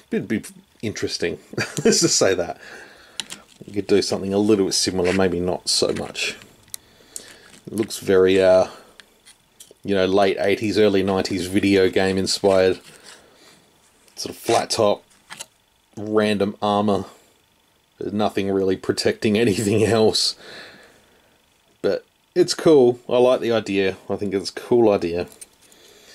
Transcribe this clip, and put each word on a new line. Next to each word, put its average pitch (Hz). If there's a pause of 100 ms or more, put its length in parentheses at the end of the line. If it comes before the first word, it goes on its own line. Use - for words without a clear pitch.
(100)
it'd 190
be 110 (400)
interesting, 90
<laughs> -
let's 208
just 165
say 98
that. 87 (1080)
You -
could 101
do 98
something 98
a 101
little 104
bit 80
similar, 92
maybe 92
not 90
so -
much. - (1300)
It -
looks -
very, 95
uh, 92 (1120)
you 98
know, 95
late 95
eighties, 98
early 98
nineties 95
video 95
game 95
inspired. 95 (1400)
Sort -
of -
flat 110
top, 104 (920)
random 104
armor. 104 (920)
There's 92
nothing 101
really 95
protecting -
<laughs> -
anything 110
else. 110 (1500)
But 92 (300)
it's 175
cool. 127
I 123
like 123
the 117
idea. 98 (120)
I 101
think 98
it's 92
a -
cool 117
idea. 87 (880)